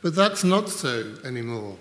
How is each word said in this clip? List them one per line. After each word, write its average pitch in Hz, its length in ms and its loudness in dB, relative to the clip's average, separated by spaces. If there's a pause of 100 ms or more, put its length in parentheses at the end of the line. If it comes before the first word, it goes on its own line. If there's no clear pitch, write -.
But 170 100 0
that's 202 300 4
not 190 260 4
so 113 540 -4
anymore. 117 580 -6